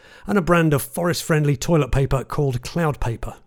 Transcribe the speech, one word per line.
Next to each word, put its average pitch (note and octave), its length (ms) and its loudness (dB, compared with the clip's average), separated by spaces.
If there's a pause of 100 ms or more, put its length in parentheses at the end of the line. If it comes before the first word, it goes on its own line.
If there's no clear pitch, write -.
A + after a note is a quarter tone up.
(280)
and G#3 100 0
a F#3 60 2
brand E3 320 4
of B2+ 80 0
forest-friendly D#3 760 0
toilet D3 340 0
paper C3+ 320 0
called C3+ 380 -2
Cloud E3 380 -2
Paper, - 360 -4 (120)